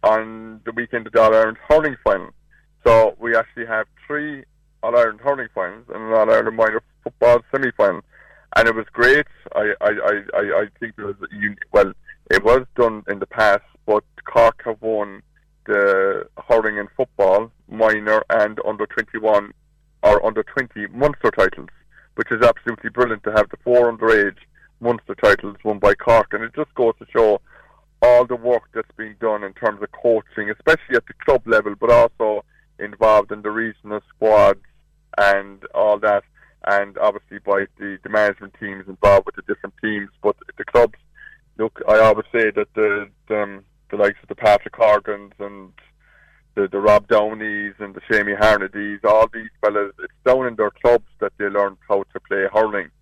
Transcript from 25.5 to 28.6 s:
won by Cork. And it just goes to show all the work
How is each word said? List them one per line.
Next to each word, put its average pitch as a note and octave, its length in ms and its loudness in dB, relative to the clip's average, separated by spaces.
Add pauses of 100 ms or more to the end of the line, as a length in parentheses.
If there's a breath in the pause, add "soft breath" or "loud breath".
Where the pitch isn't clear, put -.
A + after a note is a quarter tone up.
won G#2 140 -4
by G2+ 160 2
Cork. A2+ 380 2
And G#2+ 100 -6
it A2+ 120 -12
just D3+ 200 -8
goes A#2 240 0
to A2+ 120 -20
show G#2+ 300 2 (600 soft breath)
all B2 240 6
the B2 100 -6
work A#2 280 -2 (100)